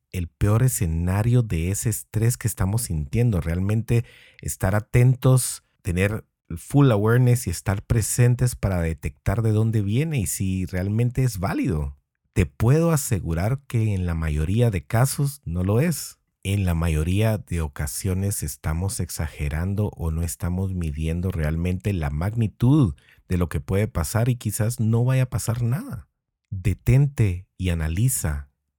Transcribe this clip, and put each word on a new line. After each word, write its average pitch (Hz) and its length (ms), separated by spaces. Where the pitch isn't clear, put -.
el 87 160
peor 107 360
escenario 101 800
de 90 300
ese 98 180
estrés 113 480
que - 100
estamos 101 360
sintiendo, 92 580
realmente 101 640
estar - 340
atentos, 123 880
tener 98 440
full 135 420
awareness 120 560
y - 20
estar 98 340
presentes 120 720
para 92 260
detectar 82 600
de 110 100
dónde 110 300
viene 131 380
y 92 80
si 95 380
realmente 110 580
es 117 160
válido. 87 580
Te 87 120
puedo 151 460
asegurar 104 760
que 110 260
en 92 120
la 85 80
mayoría 80 560
de 90 160
casos 139 600
no 87 180
lo 101 160
es. - 400
En 98 220
la 85 100
mayoría 85 640
de 85 240
ocasiones 95 800
estamos 87 560
exagerando 87 960
o 80 160
no 80 100
estamos 90 520
midiendo 82 580
realmente 85 640
la 78 180
magnitud 107 840
de 90 100
lo 87 120
que 76 120
puede 98 260
pasar 110 420
y 120 60
quizás 110 440
no 113 240
vaya 131 200
a 123 60
pasar 117 340
nada. 175 440
Detente 104 960
y 92 120
analiza 82 800